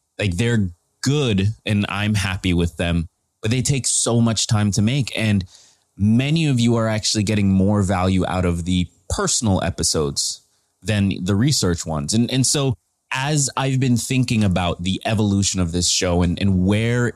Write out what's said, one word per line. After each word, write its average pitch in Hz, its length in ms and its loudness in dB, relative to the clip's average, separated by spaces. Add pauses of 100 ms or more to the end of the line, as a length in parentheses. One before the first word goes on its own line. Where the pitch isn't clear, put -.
(200)
Like, 98 160 -2
they're 113 320 0 (340)
good 113 540 0 (100)
and 104 220 0
I'm 104 260 -2
happy 95 400 -2
with 85 220 0
them, 85 320 -2 (340)
but 110 100 -2
they 127 100 0
take 135 260 -2
so - 320 0
much 113 280 2
time 104 240 2
to 104 100 0
make. 113 360 -2
And 104 280 0 (520)
many 131 480 2
of 135 140 2
you 117 160 4
are 113 140 0
actually 107 340 -2
getting 101 240 2
more 98 360 4
value 92 440 2
out 90 160 -2
of 85 220 0
the 90 240 0 (220)
personal - 520 0
episodes 78 800 -4 (420)
than 101 280 0 (140)
the 101 80 0
research 101 500 0
ones. 78 300 -6
And, 113 180 2
and 127 140 0
so 135 300 -2 (360)
as 139 460 -2
I've 135 220 -2
been 123 180 2
thinking 123 460 0
about 90 400 0
the 95 200 -4
evolution 101 560 0
of 87 120 0
this 87 180 -2
show 90 320 0
and, 87 180 0
and 95 240 2
where 113 520 0